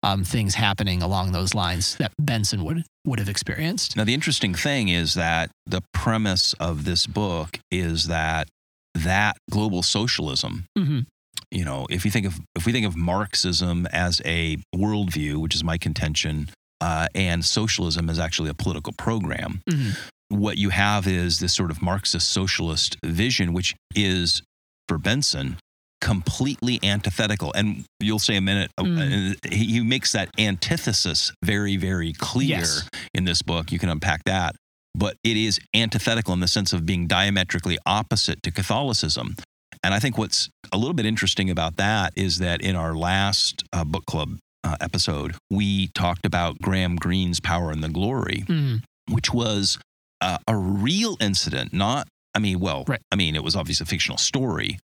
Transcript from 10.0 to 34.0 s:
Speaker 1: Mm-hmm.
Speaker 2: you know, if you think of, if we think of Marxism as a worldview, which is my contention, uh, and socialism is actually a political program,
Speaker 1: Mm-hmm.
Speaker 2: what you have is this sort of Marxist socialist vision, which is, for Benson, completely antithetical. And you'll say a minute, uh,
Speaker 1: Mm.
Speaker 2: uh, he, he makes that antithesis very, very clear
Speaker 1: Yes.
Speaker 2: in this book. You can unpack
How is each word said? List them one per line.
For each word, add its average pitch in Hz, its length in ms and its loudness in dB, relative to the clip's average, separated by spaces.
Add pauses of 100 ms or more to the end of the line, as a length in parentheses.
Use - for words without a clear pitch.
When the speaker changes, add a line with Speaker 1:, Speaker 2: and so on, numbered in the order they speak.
Speaker 1:
Mm-hmm. 147 220 0 (500)
Speaker 2:
you 90 140 -2
know, 69 260 -4
if 90 140 -2
you 107 80 2
think 104 120 0
of, 87 140 -2 (160)
if 85 120 -4
we 120 60 2
think 117 140 2
of 85 100 0
Marxism 87 920 0
as 87 380 0
a 82 340 0 (160)
worldview, 90 640 0
which 80 180 -2
is - 80 -2
my 82 120 0
contention, 76 720 -2 (300)
uh, 82 340 0
and 85 300 0
socialism 85 640 0
is 80 120 0
actually 80 300 -2
a 73 40 -4
political - 420 -4
program, 95 720 -2
Speaker 1:
Mm-hmm. 117 720 -2
Speaker 2:
what 101 180 2
you 101 140 2
have 101 380 4
is 87 320 2
this 90 120 0
sort 87 200 0
of 78 100 -4
Marxist 90 480 0
socialist 85 720 0
vision, 90 480 2
which 90 220 0 (220)
is, 92 440 2 (480)
for 82 100 0
Benson, 80 580 0 (440)
completely 120 840 0
antithetical. 101 720 0
And 101 300 0 (160)
you'll 107 180 2
say 104 180 2
a 95 40 4
minute, 95 380 2
uh, - 60 0
Speaker 1:
Mm. 139 480 2
Speaker 2:
uh, - 180 -8
he, 104 220 2
he 113 80 4
makes 117 320 2
that 98 160 0 (100)
antithesis 107 920 0 (120)
very, 101 320 0
very 90 360 0
clear - 360 -2
Speaker 1:
Yes. 82 400 0 (260)
Speaker 2:
in 92 100 0
this 85 180 0
book. 85 300 -2
You 90 60 -2
can 90 100 0
unpack 78 360 0